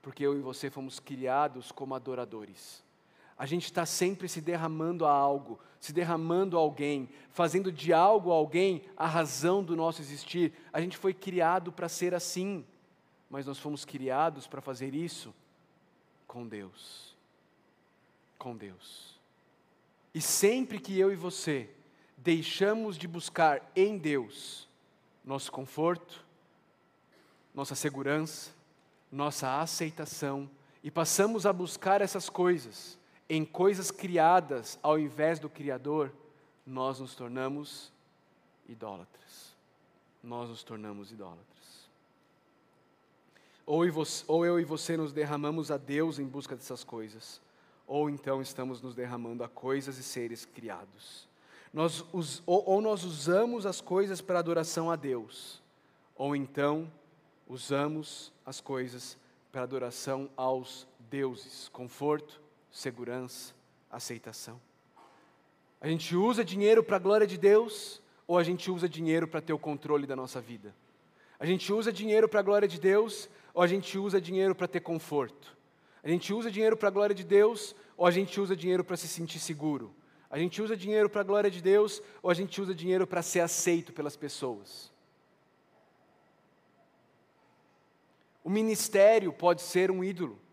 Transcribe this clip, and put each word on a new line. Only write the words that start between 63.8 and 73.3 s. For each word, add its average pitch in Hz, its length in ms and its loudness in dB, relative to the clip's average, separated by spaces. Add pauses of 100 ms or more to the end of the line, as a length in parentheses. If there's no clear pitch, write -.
aceitação. 117 720 -14 (1200)
A 147 60 -6
gente 165 280 -2
usa 220 300 2
dinheiro 208 380 6
para 208 140 0
a - 20 2
glória 208 260 6
de 180 140 -6
Deus, 214 600 4 (280)
ou 175 100 4
a 170 60 6
gente 175 260 -2
usa 180 180 -2
dinheiro 160 400 0
para 160 140 -6
ter 160 120 -4
o 151 40 0
controle 147 480 -2
da 135 100 -4
nossa 127 240 -8
vida? 107 360 -16 (640)
A 151 80 -4
gente 190 260 0
usa 226 180 2
dinheiro 214 380 4
para 214 120 4
a - 20 0
glória 202 240 4
de 165 120 -4
Deus, 202 480 4 (240)